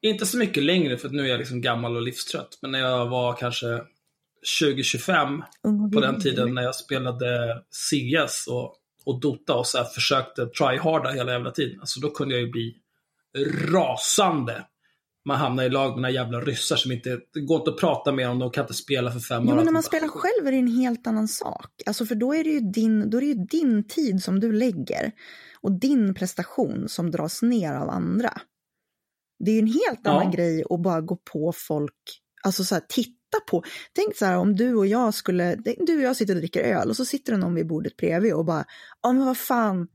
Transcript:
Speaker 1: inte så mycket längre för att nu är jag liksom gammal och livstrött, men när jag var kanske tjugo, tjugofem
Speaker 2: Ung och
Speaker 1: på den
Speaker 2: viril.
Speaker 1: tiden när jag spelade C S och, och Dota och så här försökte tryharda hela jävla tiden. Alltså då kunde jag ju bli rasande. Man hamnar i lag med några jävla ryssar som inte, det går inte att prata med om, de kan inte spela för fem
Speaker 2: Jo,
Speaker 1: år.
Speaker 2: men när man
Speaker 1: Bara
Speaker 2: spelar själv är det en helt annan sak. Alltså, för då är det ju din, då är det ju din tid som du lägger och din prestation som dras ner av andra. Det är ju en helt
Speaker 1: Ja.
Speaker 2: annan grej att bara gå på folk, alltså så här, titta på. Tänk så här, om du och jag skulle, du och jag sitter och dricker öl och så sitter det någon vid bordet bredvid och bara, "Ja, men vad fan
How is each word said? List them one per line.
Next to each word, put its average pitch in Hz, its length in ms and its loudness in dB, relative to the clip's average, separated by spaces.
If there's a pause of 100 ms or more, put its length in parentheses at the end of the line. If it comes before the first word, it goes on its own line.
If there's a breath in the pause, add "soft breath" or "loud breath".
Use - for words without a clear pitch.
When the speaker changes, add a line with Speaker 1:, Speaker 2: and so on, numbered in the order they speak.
Speaker 1:
inte 214 240 0
så 240 120 -2
mycket 214 260 0
längre 151 340 2
för 135 100 -10
att 131 60 -8
nu 143 100 -2
är 135 40 0
jag 123 100 0
liksom 123 240 -6
gammal 120 340 -2
och 117 60 -4
livstrött, - 600 -8
men 135 100 -8
när 135 80 -2
jag 127 300 2
var 123 260 0
kanske 120 460 -4 (600)
tjugo, 139 400 0
tjugofem 147 600 0 (200)
Speaker 2:
Ung 214 220 2
och 202 60 0
Speaker 1:
på 214 80 4
den - 160 2
Speaker 2:
viril. 208 80 -4
Speaker 1:
tiden 123 300 0
när 127 80 -2
jag 127 140 -4
spelade 123 880 -4 (280)
C 135 260 0 (100)
S - 220 -8
och, 123 280 -6 (300)
och 123 160 -2
Dota 143 340 0
och 123 120 0
så - 100 -2
här 120 80 0
försökte - 600 -2
tryharda 135 680 0
hela 123 200 -4
jävla 123 200 -4
tiden. 139 280 -4
Alltså - 200 -8
då 147 100 -2
kunde 135 260 -4
jag 123 100 0
ju 117 60 -6
bli 117 240 -6 (960)
rasande. 143 920 2 (640)
Man 139 100 0
hamnar 131 260 0
i 127 60 2
lag 135 220 2
med 123 100 -4
några 127 100 0
jävla 120 300 -2
ryssar 127 340 -2
som 131 160 0
inte, 123 280 -4 (140)
det 156 80 -6
går 151 160 2
inte 156 140 2
att 156 60 -6
prata 147 340 2
med 131 180 0
om, 123 100 0
de 127 120 -2
kan 143 120 -2
inte - 100 -6
spela 123 380 -2
för 123 80 -6
fem 117 260 -2
Speaker 2:
Jo, - 60 6
Speaker 1:
år. 294 40 6
Speaker 2:
men 330 100 6
när 330 60 4
man - 20 4
Speaker 1:
Bara 320 80 4
Speaker 2:
spelar 320 260 0
själv 359 400 0
är 269 40 2
det 262 60 4
en 254 100 4 (100)
helt 247 300 0
annan 220 200 0
sak. - 440 -8 (140)
Alltså, 220 200 -2
för 226 100 -2
då 247 200 2
är 320 80 2
det 320 60 0
ju 302 100 2
din, 214 500 2
då 220 80 2
är 254 40 2
det 285 60 0
ju 226 180 0
din 240 420 2
tid 202 360 0
som 190 160 0
du 226 120 2
lägger 214 600 0 (500 loud breath)
och 190 180 0
din 240 340 4
prestation - 760 -2
som 170 220 -2
dras 156 300 -4
ner 226 320 2
av 143 160 -2
andra. 180 520 0 (1000)
Det 180 120 2
är 220 40 4
ju 226 60 4
en 220 60 4
helt 277 360 2
Speaker 1:
Ja. 165 80 2
Speaker 2:
annan 170 200 4
grej 170 380 0
att 175 140 0
bara 170 180 2
gå 170 140 -4 (160)
på 160 240 -2
folk, 147 380 -4 (500)
alltså 190 200 0
så 185 120 0
här, 165 140 -2
titta - 580 -4
på. 175 160 0 (300 loud breath)
Tänk 415 220 0
så 208 100 0
här, 185 120 2
om 190 180 4
du 233 200 2
och 202 120 4
jag 220 260 2
skulle, 180 420 0
du 269 420 0
och 285 60 2
jag 247 120 2
sitter 202 180 0
och 175 60 0
dricker 165 240 -2
öl - 260 2
och 220 60 0
så 254 100 -4
sitter 269 260 -4
det 214 60 2
någon 175 180 0
vid 160 120 0
bordet 160 300 -4
bredvid 175 360 2
och 160 120 0
bara, 160 200 -2 (360 loud breath)
"Ja, 247 120 4
men 262 120 4
vad 254 120 2
fan 202 580 0